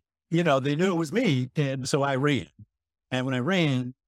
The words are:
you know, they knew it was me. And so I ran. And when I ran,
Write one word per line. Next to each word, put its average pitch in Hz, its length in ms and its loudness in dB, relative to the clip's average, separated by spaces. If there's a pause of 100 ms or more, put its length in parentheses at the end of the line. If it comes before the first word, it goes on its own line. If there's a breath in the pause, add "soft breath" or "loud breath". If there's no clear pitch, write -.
(300)
you 170 140 2
know, 139 160 4
they 143 160 -2
knew 185 160 0
it 170 60 -2
was 160 140 -4
me. 156 440 0
And 139 320 -2
so 143 140 0
I 139 140 0
ran. 127 320 0 (640)
And 127 160 -2
when 131 80 -2
I 127 40 -2
ran, 131 560 0 (140)